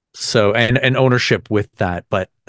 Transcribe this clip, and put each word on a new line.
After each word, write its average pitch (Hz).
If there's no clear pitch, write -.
so, 104
and, 117
and 131
ownership 123
with 104
that, 90
but 95